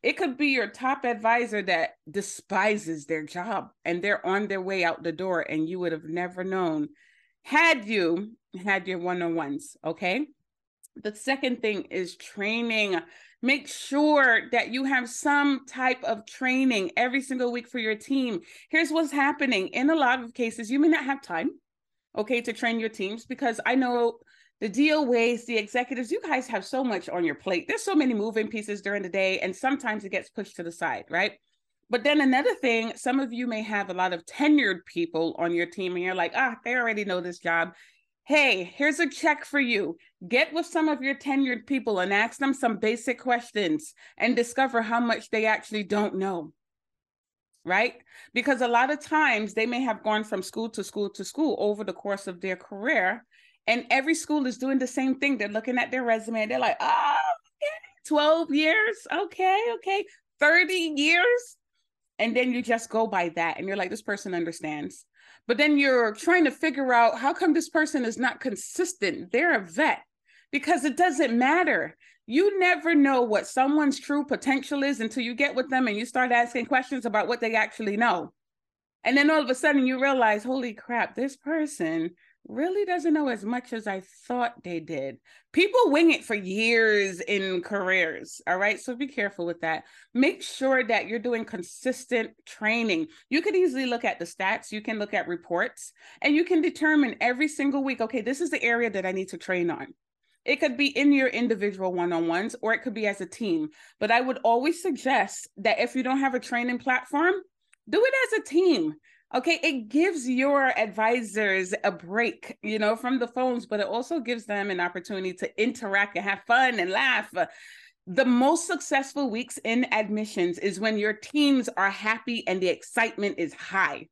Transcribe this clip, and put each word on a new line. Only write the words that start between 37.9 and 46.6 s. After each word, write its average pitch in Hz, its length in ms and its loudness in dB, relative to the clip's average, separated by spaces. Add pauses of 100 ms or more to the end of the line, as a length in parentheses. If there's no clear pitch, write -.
Hey, 262 380 4
here's 294 380 0
a 311 80 2
check 302 340 0
for 285 160 -2
you. 208 380 0 (280)
Get 277 280 0
with 330 120 -2
some 311 220 0
of 277 140 0
your 269 140 -2
tenured 277 500 -2
people 226 340 -2
and 190 140 0
ask 220 260 0
them 269 140 0
some 226 240 0
basic 233 420 -2
questions 208 760 -2 (240)
and 233 160 0
discover 240 480 0
how 233 200 0
much 233 280 -2
they 220 160 0
actually 214 380 -2
don't 208 320 -2
know, 185 380 -4 (1120)